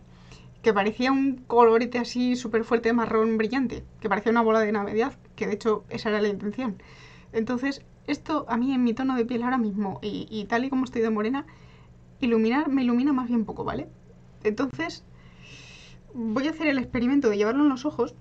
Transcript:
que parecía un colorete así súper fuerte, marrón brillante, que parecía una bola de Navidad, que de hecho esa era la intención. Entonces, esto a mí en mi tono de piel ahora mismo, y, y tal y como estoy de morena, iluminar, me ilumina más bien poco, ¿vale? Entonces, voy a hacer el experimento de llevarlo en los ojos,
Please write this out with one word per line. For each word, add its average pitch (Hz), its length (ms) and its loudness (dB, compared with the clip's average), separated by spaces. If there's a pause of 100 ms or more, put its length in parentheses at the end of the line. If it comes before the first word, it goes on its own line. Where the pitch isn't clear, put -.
(640)
que 220 100 4
parecía 214 400 2
un 269 340 0
colorete 233 520 6
así 247 360 0
súper 226 300 -2
fuerte, 233 300 0
marrón 220 420 2
brillante, 226 480 -2 (160)
que 220 80 -6
parecía 214 240 2
una 233 100 4
bola 220 180 4
de 208 120 2
Navidad, 214 460 -2 (180)
que 202 100 -4
de 196 80 -2
hecho 214 360 -2
esa 226 180 -6
era 208 140 0
la 214 60 2
intención. 208 540 -4 (500)
Entonces, 247 500 -4 (240)
esto 294 420 -4
a 233 80 -2
mí 254 160 0
en 247 120 2
mi 233 100 2
tono 262 220 -2
de 233 100 2
piel 240 160 -2
ahora 254 160 0
mismo, 202 440 -2
y, 202 280 -6
y 214 140 -8
tal 233 200 -2
y 269 60 -4
como 262 140 0
estoy 240 180 -2
de 226 80 2
morena, 226 360 -2 (720)
iluminar, 233 480 2
me 269 140 2
ilumina 247 300 2
más 254 160 0
bien 233 160 0
poco, - 200 -8
¿vale? 262 240 -6 (560)
Entonces, 262 600 -4 (1080)
voy 233 320 -2
a 320 40 0
hacer 320 180 -2
el 277 100 2
experimento 254 500 0
de 202 80 2
llevarlo 233 280 2
en 294 40 4
los 262 160 -2
ojos, 294 360 -2